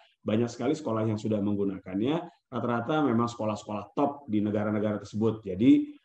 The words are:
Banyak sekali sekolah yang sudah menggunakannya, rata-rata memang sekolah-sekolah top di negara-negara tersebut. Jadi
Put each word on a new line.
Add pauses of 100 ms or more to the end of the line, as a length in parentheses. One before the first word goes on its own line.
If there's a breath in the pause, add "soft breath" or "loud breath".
(240 loud breath)
Banyak
sekali
sekolah
yang
sudah
menggunakannya,
rata-rata
memang
sekolah-sekolah
top
di
negara-negara
tersebut.
Jadi (120)